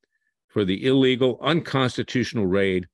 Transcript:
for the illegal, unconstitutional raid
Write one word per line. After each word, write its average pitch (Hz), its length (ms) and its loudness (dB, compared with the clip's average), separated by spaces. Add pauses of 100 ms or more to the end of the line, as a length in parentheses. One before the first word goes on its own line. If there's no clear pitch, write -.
(460)
for 104 200 -2
the 95 200 -2
illegal, 131 540 2
unconstitutional 127 1040 -2
raid 92 500 0